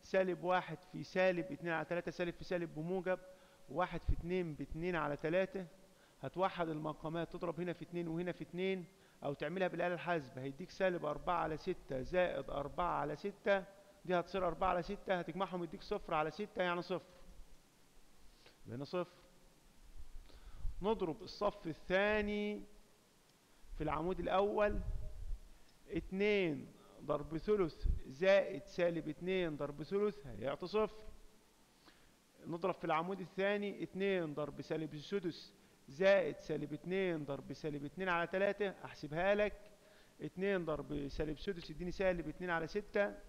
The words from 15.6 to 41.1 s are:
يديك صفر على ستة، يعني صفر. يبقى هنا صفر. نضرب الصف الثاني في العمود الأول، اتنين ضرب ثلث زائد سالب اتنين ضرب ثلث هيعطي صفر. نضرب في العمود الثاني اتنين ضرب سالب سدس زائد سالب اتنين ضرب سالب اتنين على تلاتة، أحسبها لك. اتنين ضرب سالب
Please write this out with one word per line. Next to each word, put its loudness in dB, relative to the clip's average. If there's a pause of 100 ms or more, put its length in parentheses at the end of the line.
يديك -10
صفر -2
على 4
ستة، -4
يعني 2
صفر. -4 (1600)
يبقى -8
هنا -6
صفر. -4 (1600)
نضرب 0
الصف -2
الثاني 2 (1160)
في -2
العمود 0
الأول، 4 (1120)
اتنين 2 (300)
ضرب -2
ثلث 2 (200)
زائد 4
سالب 0
اتنين 0
ضرب -4
ثلث 0
هيعطي -4
صفر. 2 (1500)
نضرب 0
في -8
العمود 2
الثاني 0
اتنين 0
ضرب -4
سالب -2
سدس -4 (340)
زائد 6
سالب -2
اتنين 0
ضرب -6
سالب -4
اتنين -4
على 4
تلاتة، 2 (100)
أحسبها 2
لك. 0 (500)
اتنين 0
ضرب -2
سالب -2